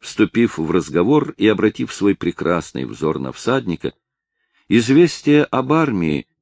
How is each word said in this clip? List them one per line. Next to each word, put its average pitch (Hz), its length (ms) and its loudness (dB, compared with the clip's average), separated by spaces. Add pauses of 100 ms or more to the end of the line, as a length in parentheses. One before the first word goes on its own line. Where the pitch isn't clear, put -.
вступив - 560 0
в 82 140 -2
разговор 87 680 0
и 101 100 2
обратив 107 460 0
свой 98 220 0
прекрасный 85 720 -4
взор 71 320 -4
на 65 140 -8
всадника. 113 600 -4 (800)
Известия 143 760 4
об 131 260 -2
армии 98 540 0 (160)